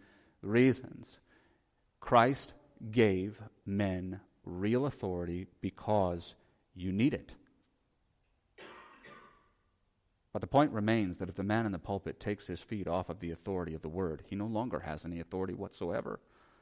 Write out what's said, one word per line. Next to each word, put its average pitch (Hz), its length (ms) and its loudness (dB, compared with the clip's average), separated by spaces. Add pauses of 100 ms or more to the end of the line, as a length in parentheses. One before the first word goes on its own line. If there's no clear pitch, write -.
(420)
reasons - 800 2 (800)
Christ 127 540 4 (380)
gave 104 500 4 (240)
men 95 560 -2 (240)
real 104 400 0
authority, 90 640 -4 (120)
because 95 760 0 (400)
you 92 180 -4
need 113 200 4
it. - 220 -8 (3000)
But 104 100 -4
the 98 60 -6
point 143 240 6
remains 107 460 2
that 90 120 -6
if 90 60 -10
the 98 80 -2
man 107 220 2
in 104 60 -2
the 90 80 -4
pulpit - 400 -6
takes - 280 -6
his 87 140 -8
feet 98 260 -6
off 87 220 0
of 87 100 -8
the 85 120 -6
authority 85 420 -4
of 78 80 -8
the 80 80 -6
word, 82 360 -2
he - 100 -8
no 104 120 -4
longer 113 340 -2
has 78 240 -8
any 85 140 -6
authority 92 340 -4
whatsoever. 92 640 -6 (420)